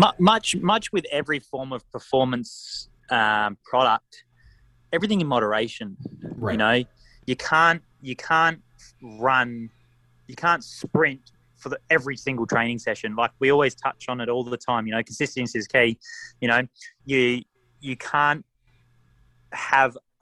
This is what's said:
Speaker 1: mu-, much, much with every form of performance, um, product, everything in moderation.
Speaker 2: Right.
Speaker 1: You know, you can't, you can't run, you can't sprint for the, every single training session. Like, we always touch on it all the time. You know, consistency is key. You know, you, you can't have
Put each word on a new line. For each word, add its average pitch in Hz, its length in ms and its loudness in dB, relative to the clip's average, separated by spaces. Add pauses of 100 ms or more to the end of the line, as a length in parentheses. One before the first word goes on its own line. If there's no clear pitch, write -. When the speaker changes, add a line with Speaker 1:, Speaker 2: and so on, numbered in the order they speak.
(180)
Speaker 1:
mu-, 180 60 4
much, 214 320 2
much 196 360 0
with 175 200 -2
every 147 280 -4
form 131 320 -10
of 123 200 -10
performance, - 960 -2 (220)
um, 107 540 2
product, 123 600 0 (680)
everything 196 280 0
in 160 60 0
moderation. 110 680 -2 (260)
Speaker 2:
Right. 110 300 -6
Speaker 1:
You 110 60 -2
know, 117 260 4 (420)
you 127 100 -2
can't, 165 460 2 (180)
you 127 160 -10
can't 160 440 0 (420)
run, 120 680 -2 (560)
you 127 80 -18
can't 165 300 0
sprint 143 560 -2 (360)
for - 120 -12
the, 135 100 -6 (120)
every 139 260 0
single 120 300 -4
training 117 320 0
session. 107 360 -4
Like, 117 240 0
we 135 120 4
always 143 240 4
touch - 340 -6
on 123 120 -4
it 117 80 -8
all 123 160 -2
the 120 120 -8
time. 117 300 -2
You 110 80 -4
know, 113 80 -2
consistency 123 560 -6
is 107 80 -6
key. 120 320 2 (420)
You 123 80 -2
know, 120 140 4 (440)
you, 123 360 2 (380)
you 131 160 -8
can't 147 480 0 (1080)
have 131 440 0 (260)